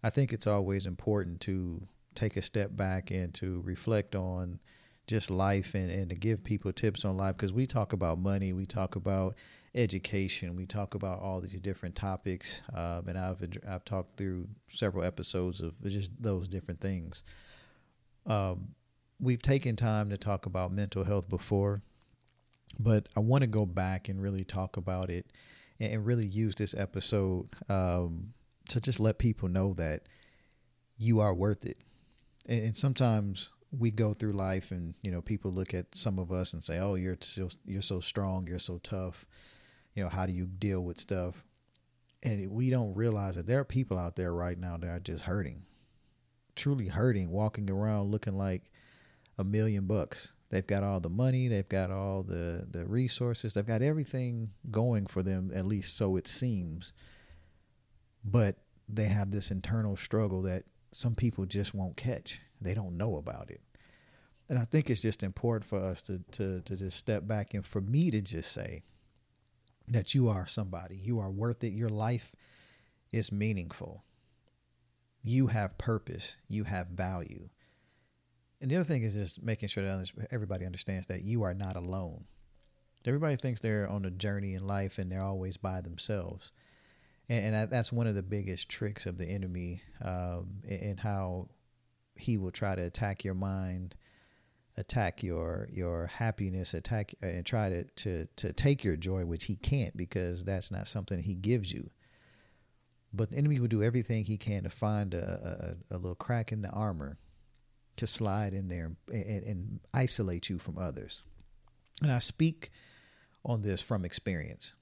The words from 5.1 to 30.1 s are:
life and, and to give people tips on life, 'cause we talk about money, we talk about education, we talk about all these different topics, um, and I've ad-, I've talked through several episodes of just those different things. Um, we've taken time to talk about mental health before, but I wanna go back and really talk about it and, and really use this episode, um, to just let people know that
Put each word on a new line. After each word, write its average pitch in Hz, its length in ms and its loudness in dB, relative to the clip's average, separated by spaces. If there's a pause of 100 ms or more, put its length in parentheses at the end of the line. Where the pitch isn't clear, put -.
life 98 440 2
and, 92 160 0
and 92 200 -2
to 92 40 -2
give 101 300 0
people 101 300 0
tips 104 320 0
on 95 100 2
life, 95 220 0
'cause 95 160 0
we 127 120 2
talk 113 280 0
about 87 240 2
money, 98 340 2
we 95 140 -2
talk 95 280 -2
about 95 400 2 (400)
education, 95 840 0
we 92 100 -4
talk 101 280 -4
about 95 260 -2
all 92 200 -2
these 92 140 -8
different 92 420 -4
topics, 95 640 -2 (140)
um, 87 340 -2
and 90 80 -4
I've 92 260 -2
ad-, 90 240 -6
I've 92 200 -6
talked - 320 -4
through 92 280 -2 (220)
several 92 360 0
episodes 90 580 -2
of 82 100 -4 (120)
just 98 380 -2
those 95 280 0
different 90 320 -6
things. 92 420 -4 (1000)
Um, 95 480 0 (460)
we've 127 220 2
taken 131 320 4
time 107 360 2
to 98 80 -2
talk 98 260 0
about 92 280 -2
mental 98 320 0
health 92 240 2
before, 101 520 2 (1000)
but 110 360 6
I 107 40 4
wanna 127 260 6
go 107 180 4
back 92 440 0
and 95 120 -2
really 98 240 0
talk 95 320 -2
about 92 320 -2
it 90 240 -4 (460)
and, 110 140 -2
and 110 120 0
really 113 220 4
use 101 300 2
this 104 180 0
episode, 95 760 2 (220)
um, 90 640 2 (340)
to 120 120 0
just 123 180 0
let 110 200 4
people 107 300 4
know 95 260 4
that 80 280 0 (960)